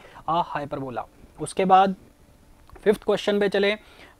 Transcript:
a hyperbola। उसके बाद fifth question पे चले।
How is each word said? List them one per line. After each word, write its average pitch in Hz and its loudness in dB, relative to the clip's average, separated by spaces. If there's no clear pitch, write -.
a 165 0
hyperbola। 135 -8
उसके 156 -4
बाद 190 6
fifth 208 0
question 202 0
पे 202 2
चले। 202 0